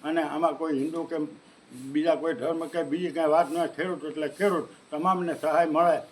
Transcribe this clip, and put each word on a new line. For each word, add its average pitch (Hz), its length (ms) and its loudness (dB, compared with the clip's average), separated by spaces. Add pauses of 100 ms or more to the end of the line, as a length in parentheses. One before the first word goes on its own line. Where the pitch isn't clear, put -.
અને 160 180 0
આમાં 156 360 0
કોઈ 156 220 -2
હિન્દુ 160 240 -4
કે 170 120 -8 (560)
બીજા 143 440 0
કોઈ 160 180 -2
ધર્મ 160 320 -4
કે 160 180 -4
બીજી 165 280 -2
કાંઈ 156 180 2
વાત 151 220 4
ન 165 60 -2
હોય. 170 100 0
ખેડૂત 165 360 -4
એટલે 156 240 -6
ખેડૂત, 175 380 0 (240)
તમામને 170 520 0
સહાય 160 240 4
મળે 160 320 4 (140)